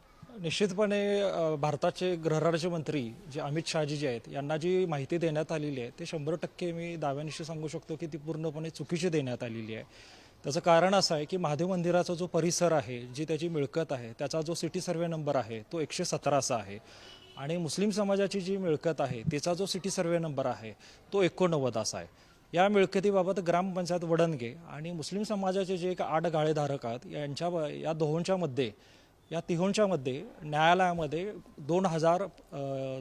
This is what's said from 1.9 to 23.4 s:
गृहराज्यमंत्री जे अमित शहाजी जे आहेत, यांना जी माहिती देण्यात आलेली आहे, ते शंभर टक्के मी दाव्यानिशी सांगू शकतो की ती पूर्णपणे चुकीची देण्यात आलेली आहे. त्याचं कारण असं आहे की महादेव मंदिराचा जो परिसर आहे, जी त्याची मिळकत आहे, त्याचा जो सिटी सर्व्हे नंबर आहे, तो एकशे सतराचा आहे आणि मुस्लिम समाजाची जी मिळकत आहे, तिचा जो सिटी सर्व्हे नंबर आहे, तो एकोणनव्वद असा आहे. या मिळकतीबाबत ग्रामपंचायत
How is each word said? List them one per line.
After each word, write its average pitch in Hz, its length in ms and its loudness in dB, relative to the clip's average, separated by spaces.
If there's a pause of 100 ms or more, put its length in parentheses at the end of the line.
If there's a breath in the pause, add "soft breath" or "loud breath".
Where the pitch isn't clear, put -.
गृहराज्यमंत्री 156 960 0 (220)
जे 151 60 -4
अमित 147 260 -2
शहाजी 151 320 0
जे 143 100 -2
आहेत, 117 140 -2 (100)
यांना 143 260 -2
जी 185 280 2
माहिती 156 320 -2
देण्यात 160 340 0
आलेली 147 300 -4
आहे, 120 80 -6 (100)
ते 165 60 -8
शंभर 160 300 -4
टक्के 170 360 -4
मी 170 240 -6
दाव्यानिशी 151 480 -4
सांगू 156 240 -6
शकतो 156 280 -6
की 165 120 -8
ती 151 100 -8
पूर्णपणे 156 520 -6
चुकीची 170 400 -2
देण्यात 127 340 0
आलेली 113 320 -6
आहे. 117 80 -10 (600 loud breath)
त्याचं 143 160 -2
कारण 175 360 6
असं 180 200 4
आहे 147 100 -2
की 185 120 -4
महादेव 160 300 0
मंदिराचा 175 460 2
जो 170 120 -4
परिसर 170 460 2
आहे, 127 280 0
जी 123 260 -6
त्याची 160 220 -2
मिळकत 156 440 -2
आहे, 120 280 -6
त्याचा 156 220 -2
जो 160 120 -2
सिटी 165 280 -4
सर्व्हे 170 260 -2
नंबर 151 280 -2
आहे, 113 240 -2
तो 165 200 -8
एकशे 160 260 -2
सतराचा 139 500 2
आहे 101 240 -6 (580 loud breath)
आणि 147 200 -4
मुस्लिम 180 320 0
समाजाची 196 520 0
जी 190 160 -2
मिळकत 165 440 0
आहे, 123 200 -2 (100)
तिचा 147 220 0
जो 185 120 -2
सिटी 185 240 -4
सर्व्हे 170 300 2
नंबर 139 260 -2
आहे, 113 260 -4 (420 loud breath)
तो 196 80 4
एकोणनव्वद 156 560 2
असा 110 200 -4
आहे. 85 100 -10 (460 soft breath)
या 180 140 6
मिळकतीबाबत 196 720 4
ग्रामपंचायत 175 640 0